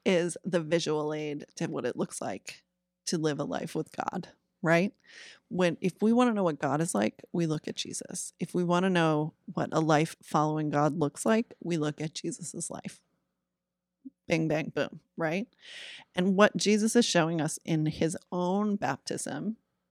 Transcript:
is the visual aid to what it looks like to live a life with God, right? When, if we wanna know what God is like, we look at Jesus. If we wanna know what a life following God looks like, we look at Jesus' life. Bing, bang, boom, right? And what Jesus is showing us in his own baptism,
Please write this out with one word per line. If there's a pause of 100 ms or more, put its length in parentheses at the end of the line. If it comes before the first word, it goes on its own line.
is
the
visual
aid (120)
to
what
it
looks
like (440)
to
live
a
life
with
God, (340)
right? (540)
When,
if
we
wanna
know
what
God
is
like,
we
look
at
Jesus.
If
we
wanna
know (180)
what
a
life
following
God
looks
like,
we
look
at
Jesus'
life. (1300)
Bing,
bang,
boom, (160)
right? (680)
And
what
Jesus
is
showing
us
in
his (160)
own
baptism, (340)